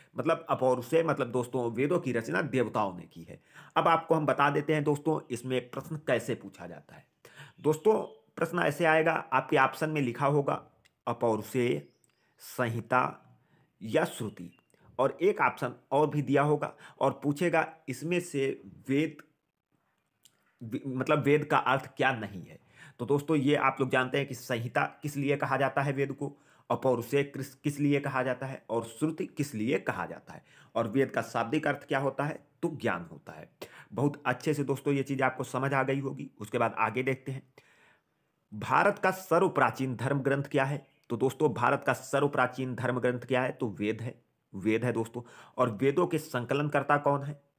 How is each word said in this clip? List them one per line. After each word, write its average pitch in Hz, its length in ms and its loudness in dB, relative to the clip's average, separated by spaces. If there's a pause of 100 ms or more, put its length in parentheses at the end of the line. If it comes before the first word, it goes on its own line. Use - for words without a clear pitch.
(160)
मतलब 156 340 0
अपौरुषेय 127 520 2
मतलब 143 300 -2
दोस्तों, 120 400 -2
वेदों 143 280 0
की 127 120 -2
रचना 147 300 -2
देवताओं 107 520 0
ने 85 100 -12
की - 180 -18
है। - 180 -18 (360)
अब 165 120 4
आपको 160 260 4
हम 156 120 2
बता 143 240 4
देते 147 240 0
हैं 151 100 2
दोस्तों, 151 360 0 (100)
इसमें 127 400 -4
प्रश्न - 260 -8 (100)
कैसे 117 280 0
पूछा 98 320 -12
जाता 80 280 -18
है। - 120 -20 (540)
दोस्तों, 156 340 4 (420)
प्रश्न 170 220 -2
ऐसे 165 260 2
आएगा, 160 280 4
आपके 135 460 0
ऑप्शन 135 320 2
में 151 100 0
लिखा 135 260 0
होगा 143 360 0 (440)
अपौरुषेय, 117 760 0 (600)
संहिता 120 580 0 (800)
या 147 260 0
श्रुति, 98 440 -8 (480)
और 135 240 2
एक 196 180 4
ऑप्शन 123 340 0 (180)
और 147 160 6
भी 147 140 0
दिया 139 200 4
होगा 147 300 0 (280)
और 131 220 2
पूछेगा 156 440 2 (220)
इसमें 160 340 -2
से 135 240 -2 (420)
वेद, 151 280 0 (1700)
मतलब 131 360 0
वेद 143 220 4
का 143 140 4
अर्थ 135 380 0
क्या 131 180 2
नहीं 95 280 -10
है। - 180 -20 (380)
तो 120 80 -6
दोस्तों, 143 300 2
ये 143 200 4
आप 135 240 2
लोग 131 100 0
जानते 131 280 2
हैं 139 80 0
कि 127 80 -10
संहिता 120 500 -2 (180)
किस 143 140 -8
लिए 139 200 0
कहा 135 200 0
जाता 135 260 0
है 139 100 0
वेद 135 200 -2
को, 139 240 -8 (340)
अपौरुषेय 131 540 2
किस, 143 300 -10
किस 143 260 -4
लिए 143 200 4
कहा 131 220 -2
जाता 127 240 -4
है - 240 -12
और 113 140 0
श्रुति 160 440 -4
किस - 260 -6
लिए 120 260 0
कहा 92 260 -4
जाता - 260 -14
है, - 120 -20 (300)
और 113 140 0
वेद 131 220 2
का 117 120 0
शाब्दिक 120 440 -2
अर्थ 139 180 -4
क्या 135 140 -2
होता 139 260 -2
है, 156 140 -6 (240)
तो 170 100 -2
ज्ञान 98 380 -2
होता 80 220 -18
है। 78 180 -18 (420)
बहुत 143 340 -2
अच्छे 127 280 0
से 147 100 -2
दोस्तों, 143 300 -2
ये 135 80 0
चीज़ 135 200 -4
आपको 131 220 0
समझ 135 300 -2
आ 135 80 4
गई 135 180 0
होगी। 139 300 -8 (100)
उसके 113 180 -4
बाद 113 200 2
आगे 110 240 0
देखते 131 300 -4
हैं, 131 100 -10 (1120)
भारत 131 460 2
का 185 120 2
सर्वप्राचीन 135 880 2
धर्म 135 240 -2
ग्रंथ 139 240 0
क्या 139 200 0
है? 139 220 -4 (240)
तो 120 60 -2
दोस्तों, 131 360 0
भारत 131 340 2
का 135 60 4
सर्वप्राचीन 131 840 0
धर्म 123 240 -2
ग्रंथ 123 220 0
क्या 127 220 0
है? 139 100 -2
तो 123 180 -4
वेद 104 300 -4
है, 117 140 -8 (380)
वेद 110 320 0
है 123 80 2
दोस्तों। 113 300 -6 (360)
और 123 140 2
वेदों 139 340 2
के 165 120 -2
संकलनकर्ता 143 800 0
कौन 143 240 0
है? 143 180 -10 (180)